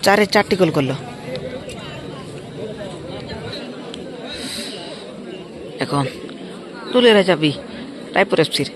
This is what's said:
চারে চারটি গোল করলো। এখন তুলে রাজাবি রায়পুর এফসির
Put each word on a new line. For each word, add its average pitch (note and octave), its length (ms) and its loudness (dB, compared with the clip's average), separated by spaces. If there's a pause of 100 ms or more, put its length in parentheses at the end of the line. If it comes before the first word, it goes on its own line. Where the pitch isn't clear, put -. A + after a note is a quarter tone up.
চারে G3+ 300 8
চারটি G#3 280 6
গোল E3 160 6
করলো। C3+ 180 2 (4000)
এখন C#3 220 0 (840)
তুলে B3 260 10
রাজাবি D#3+ 340 6 (640)
রায়পুর F#3+ 280 4
এফসির - 320 0